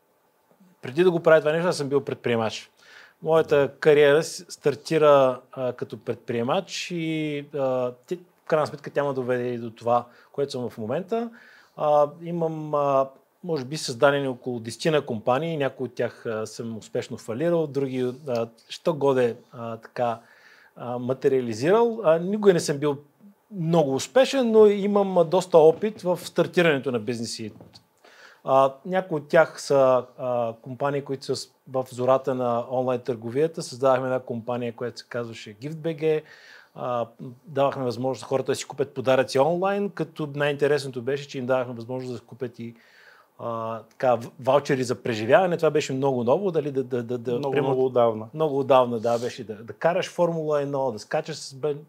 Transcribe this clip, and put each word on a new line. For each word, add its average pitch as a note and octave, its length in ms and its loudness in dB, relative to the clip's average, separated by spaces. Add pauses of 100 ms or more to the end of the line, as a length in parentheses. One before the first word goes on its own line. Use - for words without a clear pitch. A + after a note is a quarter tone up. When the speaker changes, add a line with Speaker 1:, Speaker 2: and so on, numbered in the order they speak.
(800)
Speaker 1:
преди C3+ 220 -2
да F#3 80 6
го E3+ 80 -2
правя D#3+ 200 6
това D3 120 2
нещо, E3 160 0
аз D#3+ 100 0
съм C#3+ 120 -6
бил C#3 140 2
предприемач. A#2 640 -4 (540)
Моята D#3 560 4
кариера D3 440 6
с-, F3 260 -10
стартира, C#3+ 920 4 (100)
а, B2+ 220 -4
като A#2+ 300 -12
предприемач B2 880 -6
и, D#3 460 -4 (180)
а, B2+ 360 -2 (160)
те, F3+ 80 -6
в - 320 -20
крайна D#3 200 2
сметка C#3+ 220 -14
тя C#3+ 140 -2
ме C#3+ 100 -2
доведе B2 340 -2
и B2 100 -4
до A#2 140 -10
това, A#2 340 0 (260)
което C#3 200 -4
съм B2 180 -6
в - 80 -14
момента. F#3 520 -4 (480)
А, D3 320 4 (140)
имам, D#3+ 520 -4
а, C#3 340 2 (340)
може D#3 220 -4
би, D3 120 -8
създадени C#3 500 2
около B2 320 -6
десетина C3+ 460 -2
компании, C#3 520 -2
някои C3+ 280 -4
от A2+ 100 -14
тях, - 300 -8
а, A2 220 -6
съм A2+ 300 -12
успешно A2+ 400 -8
фалирал, D#3+ 500 -2
други, B2+ 460 -2 (140)
а, A#2+ 200 -2 (220)
що - 240 -4
годе, C3 420 2 (160)
а, A#2 260 -10
така, A#2 420 -4 (560)
а, B2 220 -8
материализирал. C3 1080 0
А, E3 160 4
никога G3+ 340 4
не E3+ 60 2
съм D#3 180 -2
бил C#3+ 200 -2 (540)
много E3 440 2
успешен, B3+ 560 2
но A3 160 8
имам, G3+ 500 2
а, F3 60 6
доста F3+ 340 2
опит D#3+ 440 6
в F3 220 -2
стартирането D3 680 2
на A#2+ 80 -2
бизнеси. A2+ 540 -8 (880)
А, C3+ 300 4 (120)
някои F#3 320 -2
от C#3+ 100 -8
тях D#3+ 340 4
са, C3 440 4 (120)
а, A#2+ 440 -2
компании, C#3+ 400 -4
които C#3 240 -10
са C3 100 -4
с-, - 140 -12 (220)
в B2+ 200 -4
зората C3 440 0
на A#2+ 360 -2
онлайн B2+ 300 -2
търговията. B2+ 600 -4
Създадахме C3 460 0
една B2+ 120 -2
компания, A#2+ 560 -6
която A#2+ 240 -10
се - 100 -20
казваше A#2 440 -10
Гифт C#3 240 -12
Б D#3+ 200 -6
Г. D#3 240 0 (540)
А, B2 320 -4 (400)
давахме C3+ 360 -2
възможност B2 380 -4
на - 60 -16
хората C3 240 -2
да A#2+ 40 0
си - 120 -10
купят - 260 -6
подаръци C3 460 0
онлайн, F#3+ 500 0
като D#3 460 -8
най-интересното C#3+ 640 -2
беше, C#3 260 -6
че - 100 -12
им B2+ 80 -6
давахме B2+ 280 -2
възможност B2+ 400 -10
да A#2 60 -10
си - 60 -20
купят A#2 340 -12
и, A#2 160 -14 (640)
а, A2+ 440 -6
така, B2+ 320 2
в-, A#2 240 -8
ваучери C3 440 2
за A#2+ 120 -2
преживяване. C3 640 2
Това D#3 120 2
беше D3 240 0
много C3 300 0
ново, E3+ 280 2
дали D3+ 200 -2
да, C3+ 120 -2
да, B2 200 -4
да, A#2+ 140 -6
да, A#2 200 -6
Speaker 2:
Много, C#3 140 -4
Speaker 1:
примерно D3 180 0
Speaker 2:
много C3 160 2
отдавна. A#2 480 2
Speaker 1:
Много D#3 260 -2
отдавна, B2+ 400 4
да, A#2 200 0
беше A#2 240 -8
да, G#2+ 120 -12
да A2 180 -16
караш F3 360 -2
Формула D#3+ 520 -2
едно, C#3 300 -2
да G#2+ 80 -10
скачаш D#3 380 -6
с - 180 -14
бън-, D3 340 -6